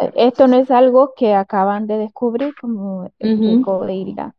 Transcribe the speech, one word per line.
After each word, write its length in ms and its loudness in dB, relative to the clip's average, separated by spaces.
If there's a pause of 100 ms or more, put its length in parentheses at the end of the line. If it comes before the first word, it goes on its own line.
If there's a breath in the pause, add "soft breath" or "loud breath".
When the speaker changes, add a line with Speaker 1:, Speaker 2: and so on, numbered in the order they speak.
Speaker 1:
Eh, 140 -4
esto 320 4
no 100 4
es 140 2
algo 440 4
que 180 0
acaban 540 -2
de 100 -4
descubrir, 600 -6
como 440 -8
Speaker 2:
Ujú. 160 -14
Speaker 1:
explicó 720 0
Hilda. 500 -10